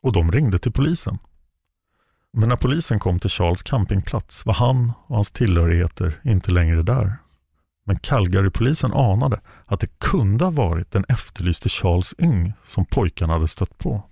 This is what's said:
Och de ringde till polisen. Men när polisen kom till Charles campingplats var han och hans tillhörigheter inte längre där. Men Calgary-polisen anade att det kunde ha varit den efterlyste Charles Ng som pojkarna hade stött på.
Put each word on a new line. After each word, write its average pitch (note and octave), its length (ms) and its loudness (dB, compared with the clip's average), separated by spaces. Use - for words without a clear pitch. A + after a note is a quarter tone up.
Och C3 100 0
de E2+ 200 2
ringde A#2+ 260 2
till A#2 140 -2
polisen. D#3 460 -2
Men A2 160 0
när A#2+ 80 2
polisen C3 420 0
kom F2+ 200 0
till - 120 -2
Charles F2 320 -2
campingplats - 840 -4
var G#2+ 80 0
han B2 380 0
och A#2 100 -4
hans G2+ 140 0
tillhörigheter E2+ 920 0
inte F2+ 260 0
längre E2 320 2
där. F#2+ 340 0
Men G2 140 -2
Calgary-polisen G#2 920 0
anade A2 480 0
att - 140 0
det - 180 -4
kunde A#2 460 2
ha F#3 60 0
varit F2+ 400 0
den G2 180 0
efterlyste - 600 -2
Charles F2+ 500 0
Ng G#2+ 340 2
som - 200 -2
pojkarna E2+ 480 0
hade D#2+ 160 0
stött - 300 -6
på. - 340 -4